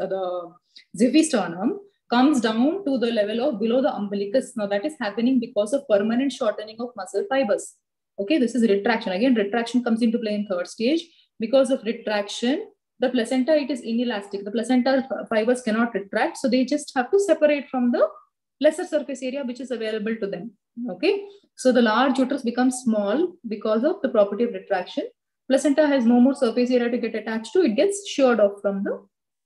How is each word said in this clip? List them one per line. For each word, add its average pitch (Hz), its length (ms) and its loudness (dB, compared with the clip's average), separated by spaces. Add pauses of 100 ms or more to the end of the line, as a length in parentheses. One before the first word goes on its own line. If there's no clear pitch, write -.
uh, 196 60 -4
the 180 460 -6 (460)
xiphi 262 260 4
sternum, 202 560 -2 (280)
comes 254 320 4
down 240 440 0
to 269 140 -2
the 226 120 0
level 226 360 -2
of 254 120 -2
below 233 240 0
the - 100 0
umbilicus. 202 640 -4
Now 208 100 -4
that 202 180 -4
is 302 160 -6
happening 233 400 0
because 214 320 -2
of 277 160 -2
permanent 226 440 2
shortening 214 460 -6
of 240 180 -8
muscle 196 320 -4
fibers. 269 460 0 (440)
Okay, 202 200 0
this 226 160 0
is 226 140 4
retraction. 202 440 0
Again, 240 220 2
retraction 233 480 0
comes 226 200 0
into 233 160 2
play 208 160 -4
in 208 120 -4
third 180 220 -4
stage. 285 340 -2 (380)
Because 254 300 2
of 262 140 0
retraction, 220 840 -4 (340)
the 247 100 0
placenta, 254 460 2
it 285 140 0
is 262 100 -4
inelastic. 220 640 -4
The 208 60 -10
placenta 247 600 2
f-, - 180 -8
fibers 233 340 2
cannot 226 320 0
retract. 214 440 -4
So 269 100 -2
they 254 160 2
just 294 320 -4
have 247 140 -2
to 392 100 4
separate 302 480 2
from 247 240 0
the 466 160 2 (520)
lesser 311 260 2
surface 285 360 -4
area 262 220 -6
which 240 160 -8
is 262 100 -10
available 220 460 -4
to 220 100 -6
them. 196 260 -8 (380)
Okay. 403 360 -2 (300)
So 254 160 2
the 240 100 4
large 233 360 2
uterus 262 240 0
becomes 247 420 0
small 220 480 0 (160)
because 220 360 -2
of 330 180 0
the 262 60 0
property 208 360 2
of 196 80 -4
retraction. 190 560 -6 (400)
Placenta 277 380 4
has 277 180 2
no 240 160 6
more 269 140 6
surface 247 360 0
area 240 200 2
to 240 80 -2
get 220 160 -4
attached 220 380 -6
to. 370 100 4
It 220 140 2
gets 403 320 0
sheared 247 320 2
off 202 220 2
from 196 200 -2
the 381 240 -6 (400)